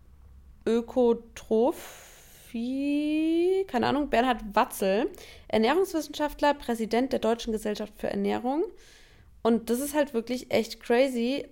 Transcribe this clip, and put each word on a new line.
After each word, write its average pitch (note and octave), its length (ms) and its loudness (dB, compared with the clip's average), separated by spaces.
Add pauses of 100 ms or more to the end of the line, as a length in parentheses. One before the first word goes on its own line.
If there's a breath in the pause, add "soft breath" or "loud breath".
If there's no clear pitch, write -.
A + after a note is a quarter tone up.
(640)
Ökotrophie, C#4 3000 0
keine A3+ 200 0
Ahnung, C4+ 220 0
Bernhard A#3 320 2 (120)
Watzel, G#3+ 560 2 (380 loud breath)
Ernährungswissenschaftler, D4 1080 0
Präsident A#3 580 -2
der A#3 60 0
Deutschen A3+ 340 -2
Gesellschaft G#3+ 440 -6
für - 120 -6
Ernährung. G#3+ 540 0 (800 soft breath)
Und A3+ 280 2
das A#3+ 100 0
ist C#4+ 160 -6
halt D4 180 0
wirklich A#3+ 380 -4
echt A3 300 0
crazy. B3+ 720 2